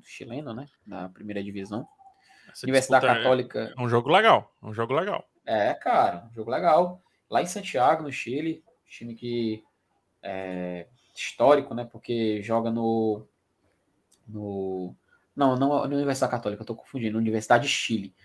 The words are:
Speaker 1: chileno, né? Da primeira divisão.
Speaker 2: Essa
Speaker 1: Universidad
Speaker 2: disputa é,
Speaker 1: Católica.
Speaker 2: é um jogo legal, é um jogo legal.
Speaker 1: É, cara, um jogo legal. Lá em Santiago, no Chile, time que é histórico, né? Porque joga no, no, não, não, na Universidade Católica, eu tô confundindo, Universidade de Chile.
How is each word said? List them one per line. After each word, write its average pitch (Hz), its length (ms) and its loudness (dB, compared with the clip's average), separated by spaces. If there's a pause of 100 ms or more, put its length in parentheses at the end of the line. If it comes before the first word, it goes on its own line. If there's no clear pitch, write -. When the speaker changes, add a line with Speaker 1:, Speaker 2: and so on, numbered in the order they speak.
Speaker 1:
chileno, 131 520 -12
né? 139 120 -12 (200)
Da - 220 -12
primeira - 340 -10
divisão. 101 460 -8 (640)
Speaker 2:
Essa - 140 -14
Speaker 1:
Universidad 131 340 4
Speaker 2:
disputa 123 180 4
é, 110 40 -2
Speaker 1:
Católica. 120 540 0
Speaker 2:
é 127 40 -6
um 123 80 -2
jogo 120 220 2
legal, 185 520 6
é 107 40 -16
um 110 60 -10
jogo 117 220 -2
legal. 180 340 -2 (160)
Speaker 1:
É, 110 300 2
cara, 110 560 0
um 117 40 -20
jogo 113 160 -8
legal. 175 520 2 (260)
Lá - 140 2
em 180 40 -4
Santiago, 156 560 0
no 143 100 -8
Chile, 147 500 -6 (260)
time 117 260 -14
que 117 500 -4 (580)
é 92 640 -8 (280)
histórico, 139 600 2
né? 120 100 -6
Porque 113 580 -2
joga 113 280 0
no, 113 560 0 (1000)
no, 98 680 -6 (400)
não, 135 220 2
não, 135 120 2
na 143 280 0
Universidade 139 340 0
Católica, 113 320 -4
eu 113 40 -16
tô 113 100 -8
confundindo, 113 420 -6
Universidade 113 460 2
de - 60 -2
Chile. 101 440 -4 (100)